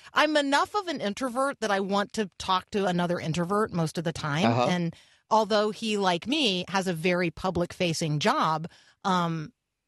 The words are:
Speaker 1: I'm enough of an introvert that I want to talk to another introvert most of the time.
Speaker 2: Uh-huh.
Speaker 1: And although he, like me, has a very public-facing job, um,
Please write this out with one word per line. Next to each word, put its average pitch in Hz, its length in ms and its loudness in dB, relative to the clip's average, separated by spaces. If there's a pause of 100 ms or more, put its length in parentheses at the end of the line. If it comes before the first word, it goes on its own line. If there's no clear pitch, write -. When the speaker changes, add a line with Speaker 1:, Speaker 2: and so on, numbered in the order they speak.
(140)
Speaker 1:
I'm 302 220 4
enough 294 400 2
of 403 100 -2
an 302 140 -4
introvert 247 600 -2
that 220 120 0
I 196 80 2
want 196 340 0
to 214 240 -4
talk 185 320 -2
to 196 160 0
another 175 320 0
introvert 175 540 -2
most 165 260 -2
of 165 60 -4
the 165 80 -4
time. 151 340 -2
Speaker 2:
Uh-huh. 120 240 4
Speaker 1:
And 175 240 -2 (360)
although 214 400 2
he, 214 260 -4
like 185 320 0
me, 220 400 0
has 190 180 0
a 185 60 0
very 175 400 0
public-facing 170 880 -2
job, 170 480 2 (360)
um, 170 480 0 (340)